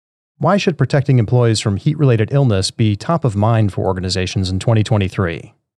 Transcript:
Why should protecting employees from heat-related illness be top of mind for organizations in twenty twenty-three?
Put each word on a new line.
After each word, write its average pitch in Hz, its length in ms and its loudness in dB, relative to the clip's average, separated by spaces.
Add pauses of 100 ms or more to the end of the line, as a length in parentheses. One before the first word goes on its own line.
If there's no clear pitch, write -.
(380)
Why 165 180 2
should 196 220 -2
protecting 135 420 2
employees 117 400 2
from 101 160 -2
heat-related 127 560 0
illness 117 400 0
be 107 240 0
top - 280 -2
of 104 120 -2
mind 107 360 2
for 98 120 -6
organizations 92 640 -2
in 92 80 -2
twenty 110 240 2
twenty-three? 95 720 -2 (260)